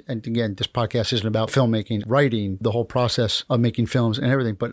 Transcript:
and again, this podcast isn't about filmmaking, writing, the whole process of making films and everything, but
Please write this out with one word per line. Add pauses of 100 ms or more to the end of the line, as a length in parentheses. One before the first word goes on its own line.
and
again,
this
podcast
isn't
about
filmmaking,
writing,
the
whole
process
of
making
films
and
everything,
but